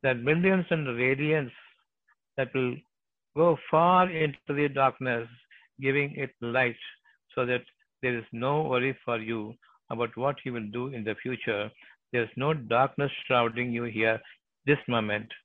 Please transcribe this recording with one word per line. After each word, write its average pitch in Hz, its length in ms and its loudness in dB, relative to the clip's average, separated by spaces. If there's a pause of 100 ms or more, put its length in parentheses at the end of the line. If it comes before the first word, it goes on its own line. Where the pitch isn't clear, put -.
That 123 220 0
brilliance 175 460 2
and 156 260 0
radiance 135 560 0 (840)
that 131 180 -2
will 127 200 0 (640)
go 160 220 4 (120)
far 180 400 6
into 156 280 -2 (100)
the 147 200 2
darkness, 131 600 0 (520)
giving 139 360 0
it 139 140 -6 (100)
light 120 360 0 (580)
so 131 100 0
that 123 180 -2 (400)
there 123 140 0
is 113 160 -8
no 135 300 0
worry 131 420 0
for 117 140 -2
you 110 360 -6 (360)
about 117 260 -4
what 135 280 -2
you 127 100 -6
will 110 180 -6
do 123 160 -4
in 120 160 -8
the 107 180 -4
future. 110 480 -4 (420)
There 120 100 0
is 110 140 -4
no 143 180 0
darkness 131 560 0 (160)
shrouding 120 460 2
you 117 120 -2
here 113 340 0 (460)
this 143 140 4 (100)
moment. 107 400 0 (160)